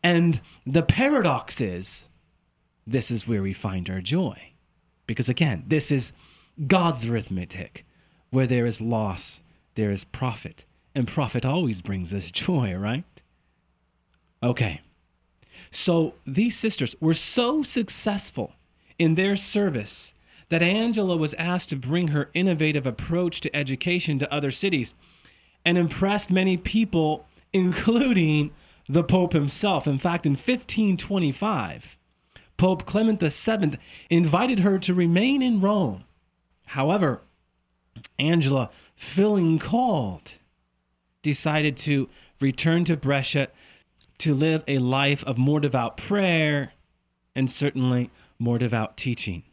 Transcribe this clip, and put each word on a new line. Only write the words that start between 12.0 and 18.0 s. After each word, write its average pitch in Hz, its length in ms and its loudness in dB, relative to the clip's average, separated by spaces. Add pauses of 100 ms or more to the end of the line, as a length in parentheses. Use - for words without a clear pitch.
us 95 160 -6
joy, 120 460 -2
right? 110 260 -4 (1400)
Okay. 117 420 -2 (920)
So 165 420 0 (100)
these 180 320 0
sisters - 440 -4
were 160 140 2
so 254 500 0
successful - 880 -6 (480)